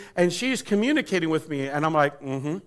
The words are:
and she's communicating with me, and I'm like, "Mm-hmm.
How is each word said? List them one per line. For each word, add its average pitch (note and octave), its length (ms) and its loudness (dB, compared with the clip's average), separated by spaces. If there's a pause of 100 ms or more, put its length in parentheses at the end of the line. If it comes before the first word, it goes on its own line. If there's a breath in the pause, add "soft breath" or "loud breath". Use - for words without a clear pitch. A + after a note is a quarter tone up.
(180 loud breath)
and F3+ 160 4
she's B3 280 -2
communicating G#3 680 0
with D3+ 180 -2
me, C#3 200 -4
and D3 180 -2
I'm D#3+ 80 2
like, D3 280 4
"Mm-hmm. C#3 460 -4